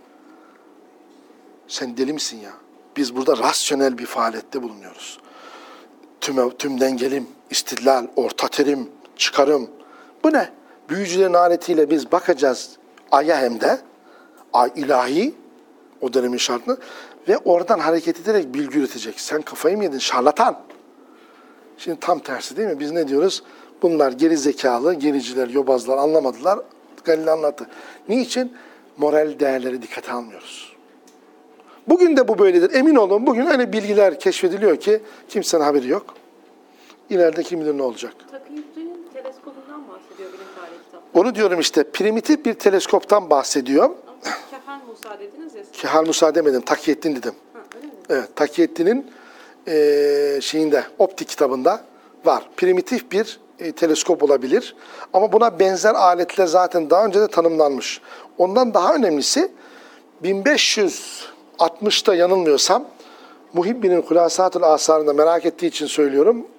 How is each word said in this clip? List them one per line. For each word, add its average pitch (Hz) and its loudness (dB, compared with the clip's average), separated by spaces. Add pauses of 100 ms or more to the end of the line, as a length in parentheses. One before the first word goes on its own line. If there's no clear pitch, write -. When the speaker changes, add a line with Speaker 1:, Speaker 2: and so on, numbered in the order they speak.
(1700)
Speaker 1:
"Sen 123 -12
deli 135 -4
misin 131 -10
ya? 104 -20 (460)
Biz 127 -6
burada 131 0
rasyonel 135 -2
bir 117 -10
faaliyette 113 -6
bulunuyoruz. 101 -18 (1000)
Tüme-, 127 -4
tümden 131 -4
gelim, 131 -4 (240)
istidlal, 123 -2 (100)
orta 123 -4
terim, 139 -2 (280)
çıkarım. 139 0 (540)
Bu 311 4
ne? 247 0 (400)
Büyücülerin 185 0
aletiyle 170 2
biz 143 0
bakacağız 143 0 (420)
aya 147 2
hem 117 -2
de. 180 0 (760)
Ay 123 4
ilahi, 143 0 (640)
o 127 -6
dönemin 123 0
şartını. 123 -4 (520)
Ve 214 2
oradan 175 2
hareket 160 -2
ederek 170 -2
bilgi 139 -4
üretecek. 113 -6
Sen 156 -6
kafayı - -2
mı 208 -2
yedin 139 -4
şarlatan?" 139 0 (1160)
Şimdi 165 -10
tam 175 0
tersi - -10
değil 208 -4
mi? 147 -6
Biz 147 -6
ne 165 -2
diyoruz? 156 0 (400)
"Bunlar 151 2
geri 160 2
zekalı, 139 0
gericiler, 131 -2
yobazlar 131 0
anlamadılar." 151 0 (460)
Galile 160 0
anlattı. 151 -2 (420)
Niçin? 247 -2 (440)
Moral 147 0
değerleri 131 -2
dikkate 117 -14
almıyoruz. 113 -14 (1120)
Bugün 330 4
de 247 4
bu 214 0
böyledir. 185 4
Emin 285 6
olun 214 4
bugün 254 2
öyle 247 0
bilgiler 202 2
keşfediliyor 185 0
ki 214 0 (260)
kimsenin 170 -2
haberi 143 0
yok. 180 -4 (960)
İleride 170 2
kim 165 -6
bilir 151 -4
ne 139 -4
olacak. 117 -8 (180)
Speaker 2:
Takiyüddin'in 320 -16
teleskobundan 262 -18
bahsediyor 190 -20
bilim 190 -20 (120)
tarihi 170 -20
kitapları. - -2
Speaker 1:
Onu 233 0
diyorum 190 0
işte, 143 0
primitif 220 0
bir 226 0
teleskoptan 190 2
bahsediyor. 139 2
Speaker 2:
Ama 330 0 (540)
Kehal 269 -18
Musa 214 -18
dediniz 277 -18
ya - -18
siz. - -20
Speaker 1:
Kehal 156 0
Musa 156 2
demedim, 147 2
Takiyettin 147 -2
dedim. 113 -8 (200)
Speaker 2:
Ha, 120 -20 (180)
öyle 277 -20
mi? 285 -20 (160)
Speaker 1:
Evet, 131 -4
Takiyettin'in, 170 0 (640)
e, 143 2
şeyinde, 147 0 (140)
optik - 0
kitabında 139 0 (440)
var. 135 0
Primitif 180 -2
bir, 214 -4 (180)
e, 165 -10
teleskop 156 0
olabilir. 139 0 (360)
Ama 208 2
buna 220 2
benzer 190 2
aletler 175 2
zaten 170 0
daha 190 4
önce 196 2
de 208 2
tanımlanmış. 156 0 (380)
Ondan 202 2
daha 208 2
önemlisi, 214 0 (720)
bin 196 -2
beş - 2
yüz - -4 (340)
altmışta 196 0
yanılmıyorsam, 180 2 (680)
Muhibbi'nin 180 0
Hulasatul 175 2
Asar'ında, 156 4
merak 160 2
ettiği 165 -4
için 151 -4
söylüyorum, 147 2 (120)